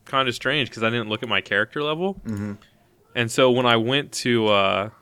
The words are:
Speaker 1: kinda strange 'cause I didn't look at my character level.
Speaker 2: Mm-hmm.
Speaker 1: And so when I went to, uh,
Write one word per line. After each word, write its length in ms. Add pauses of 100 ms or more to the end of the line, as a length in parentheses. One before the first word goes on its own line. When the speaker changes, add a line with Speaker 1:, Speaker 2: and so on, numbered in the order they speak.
Speaker 1:
kinda 260
strange 380
'cause 120
I 80
didn't 200
look 120
at 60
my 140
character 400
level. 320 (120)
Speaker 2:
Mm-hmm. 280 (600)
Speaker 1:
And 160
so 200
when 160
I 100
went 340 (140)
to, 240
uh, 400 (140)